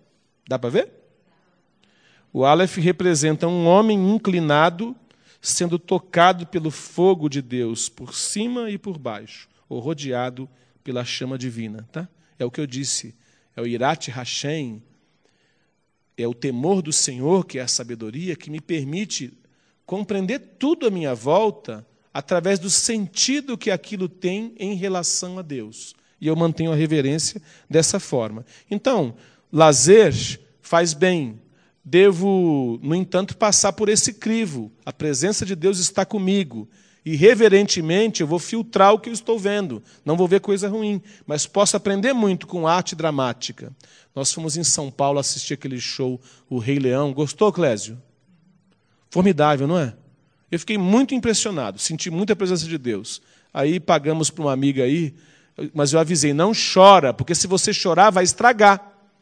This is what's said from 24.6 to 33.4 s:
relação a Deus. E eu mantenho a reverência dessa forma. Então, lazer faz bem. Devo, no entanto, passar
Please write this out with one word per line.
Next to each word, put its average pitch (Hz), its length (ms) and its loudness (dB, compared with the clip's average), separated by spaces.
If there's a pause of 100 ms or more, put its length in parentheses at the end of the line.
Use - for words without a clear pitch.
relação 185 640 -6
a 185 40 -12
Deus. 120 520 -14 (260)
E 147 80 -4
eu 160 80 0
mantenho 165 340 0
a 156 60 0
reverência 151 640 -2 (280)
dessa 160 300 2
forma. 113 460 -6 (260)
Então, 202 440 0 (360)
lazer 151 640 6 (460)
faz 170 320 0
bem. 151 480 -2 (420)
Devo, 170 1000 2
no 147 120 -2
entanto, 185 420 -2
passar 202 360 2